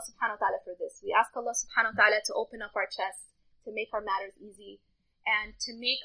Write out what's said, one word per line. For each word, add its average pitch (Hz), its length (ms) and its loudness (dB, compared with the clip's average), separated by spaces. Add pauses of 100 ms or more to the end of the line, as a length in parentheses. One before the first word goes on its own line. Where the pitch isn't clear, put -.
subhanahu 214 340 -4
wa 214 60 2
ta'ala 190 180 2
for 180 140 -10
this. - 240 -8
We 196 100 -4
ask 220 240 4
Allah 233 220 -4
subhanahu 220 400 0
wa 214 80 10
ta'ala 214 200 6
to 214 120 -6
open 226 240 -4
up 208 140 -10
our 196 100 2
chest, - 480 -6 (320)
to 214 80 -10
make 214 200 -6
our 214 80 -2
matters 196 360 -4
easy, 202 420 -18 (460)
and 214 400 -2
to 240 80 -10
make 247 320 -2